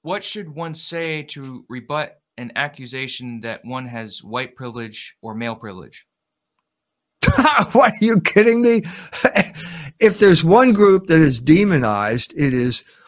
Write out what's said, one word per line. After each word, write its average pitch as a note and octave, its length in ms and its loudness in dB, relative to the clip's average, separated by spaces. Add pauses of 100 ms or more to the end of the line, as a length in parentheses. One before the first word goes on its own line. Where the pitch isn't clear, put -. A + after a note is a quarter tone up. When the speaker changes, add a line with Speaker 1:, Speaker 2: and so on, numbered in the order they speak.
Speaker 1:
what G3 240 -8
should F#3 280 -12
one D#3+ 220 -12
say D#3+ 480 -8
to C3+ 460 -16
rebut B2+ 520 -10 (160)
an A#2+ 200 -14
accusation C3 840 -10
that A2+ 240 -12
one B2+ 220 -10
has A2+ 380 -12
white B2 320 -10
privilege A#2 680 -14
or A2 140 -12
male A#2 180 -6
privilege? F#2 500 -18 (1160)
Speaker 2:
<laughs> - 60 2 (420)
What, A#3 220 4
are - 120 -2
you A3+ 160 2
kidding A3+ 400 2
me? A#3 220 2 (400)
<laughs> E3+ 760 -4
If G#3 180 4
there's F#3+ 240 6
one A3+ 300 6
group G3 340 4
that D#3+ 140 4
is C3 200 4
demonized, B2 960 2
it C#3+ 160 0
is B2 300 -2 (240)